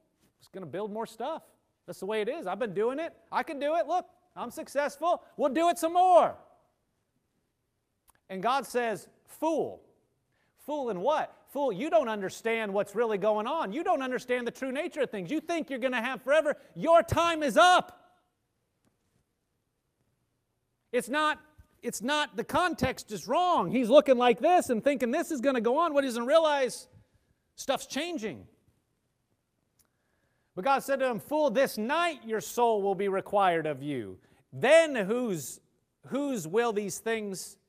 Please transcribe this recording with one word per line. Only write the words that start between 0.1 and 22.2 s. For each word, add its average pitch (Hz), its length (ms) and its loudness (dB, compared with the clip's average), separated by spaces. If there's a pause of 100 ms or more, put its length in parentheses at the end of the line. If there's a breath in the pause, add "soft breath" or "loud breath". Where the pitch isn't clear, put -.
just - 140 -20
gonna 190 120 -14
build 190 280 -8
more 220 140 -8
stuff. 285 360 -10 (440)
That's 175 120 -14
the 196 80 -10
way 214 140 -2
it 208 80 -4
is. 294 180 -6
I've 196 140 -6
been 226 120 -4
doing 233 280 -2
it. 330 120 -8 (200)
I 240 100 -2
can 285 160 -10
do 285 160 -2
it. 320 140 0
Look, 349 200 -2 (280)
I'm 220 160 -10
successful. 285 720 -4 (120 loud breath)
We'll 277 160 2
do 330 180 4
it - 80 0
some 330 160 -2
more." 359 440 6 (1900)
And 190 120 -10
God 247 240 0
says, 233 440 -4 (180)
"Fool." 226 560 -2 (760)
Fool 277 320 -6
in 180 100 -6
what? 247 360 0 (120)
"Fool, 269 240 -2
you 240 180 -4
don't 311 180 4
understand 220 640 -4
what's 196 220 -2
really 220 240 0
going 214 300 0
on. 277 240 -4
You 294 100 -6
don't 339 200 0
understand 247 440 -4
the 233 60 -6
true 269 180 -8
nature 302 300 -6
of 240 100 -2
things. 185 220 -8
You 311 80 -2
think 330 280 -4
you're 262 120 -6
gonna 254 200 -2
have 247 220 -6
forever. 294 340 2 (200 loud breath)
Your 320 260 6
time 330 400 0
is 240 140 0
up." - 640 4 (2750)
It's 240 160 -2
not, 302 320 -2 (420)
it's 226 200 -8
not, 294 340 -2